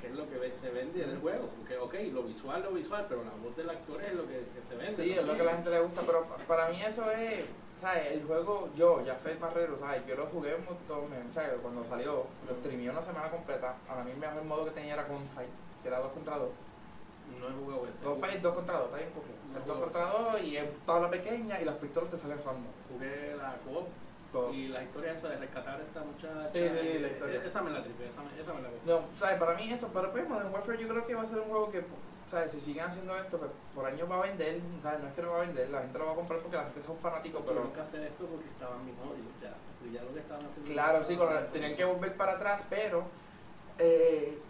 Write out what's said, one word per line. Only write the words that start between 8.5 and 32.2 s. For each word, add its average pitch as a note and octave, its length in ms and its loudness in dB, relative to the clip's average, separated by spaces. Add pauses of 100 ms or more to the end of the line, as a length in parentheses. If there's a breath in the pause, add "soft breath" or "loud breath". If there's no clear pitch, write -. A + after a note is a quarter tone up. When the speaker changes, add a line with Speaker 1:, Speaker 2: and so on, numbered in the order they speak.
Speaker 2:
yo, D#3 320 10
Jafet D#3 320 -2
Marrero, E3 400 2
¿sabes? C#3+ 280 0
Yo - 100 -2
lo D3 100 0
jugué D3+ 280 -2
un E3+ 100 -2
montón, D3+ 460 -6
me, A#2+ 240 -8
¿sabes? D#3 160 0 (100)
Cuando A#2+ 240 -4
salió, B2 400 0 (220)
lo B3+ 60 -2
Speaker 1:
Ujú. - 80 -4
Speaker 2:
streameé - 280 -2
una E3 140 -2
semana E3 280 -4
completa, B2+ 460 -2 (100)
a B2+ 160 -4
mí B2 100 -6
el C3+ 40 -8
mejor D3+ 280 -4
modo D#3 200 0
que D#3 60 -2
tenía D3 240 -4
era D3 100 0
Gunfight, C#3 460 -6 (320)
que C3 60 -2
era B2+ 120 2
dos C3 120 0
contra D3+ 260 -4
dos. E3 100 0 (880)
Speaker 1:
No B2+ 100 -6
he C3 40 -4
jugado C3+ 340 -4
ese. A2+ 180 -8
Speaker 2:
Gunfight F3 320 0
es F3+ 60 -4
dos F3 120 6
contra F3 220 -2
dos, D#3 100 2
está C#3+ 120 -4
bien D#3+ 120 -6
cogido. - 260 -10 (160)
Speaker 1:
No C3+ 60 -4
Speaker 2:
Es - 60 -6
Speaker 1:
juego. - 160 -2
Speaker 2:
dos E3+ 40 2
contra E3+ 260 2
dos A3 320 4
y D3+ 140 0
es D3 80 0 (200)
tabla E3+ 240 6
pequeña G#3 520 -2
y E3 40 0
las D#3 120 2
pistolas - 340 -2
te E3+ 80 -4
salen C#3+ 260 -4
random. B2+ 280 -4 (200)
Speaker 1:
Jugué C#3+ 440 -4
la C3+ 280 -4
co-op D#3+ 220 -2 (460)
Speaker 2:
Co-op. B2 200 2
Speaker 1:
y C3+ 160 -4
la B2+ 140 -4
historia D3+ 300 -4
esa E3 180 -4
de C#3+ 60 -2
rescatar C#3+ 440 -6
a - 20 -6
esta - 200 -8
muchacha. D#3 500 -6
Speaker 2:
Sí, F3 160 6
sí, D#3+ 300 2
la C#3+ 100 2
Speaker 1:
Eh, B2+ 40 -2
Speaker 2:
historia. - 320 -2
Speaker 1:
esa G#3 180 -2
me E3 80 -2
la C3+ 120 -4
tripé, A#2+ 260 -8
esa - 140 -12
me, C#3+ 160 -10
esa D#3+ 140 -6
me D3+ 100 -6
la - 60 -6
gustó. D#3+ 320 4
Speaker 2:
No, D3+ 60 -6 (100)
¿sabes? F#3+ 220 4
Para E3+ 160 6
mí A3 180 -2
eso, A#3 220 -2
pero F#3 180 2
pues B3 160 0
Modern G3+ 240 0
Warfare G#3 260 0
yo A3+ 100 -4
creo A#3 180 0
que A#3+ 80 0
va A3+ 80 0
a A3+ 40 -2
ser A3 120 0
un A3 100 0
juego G#3+ 220 4
que, F3+ 140 -2 (460)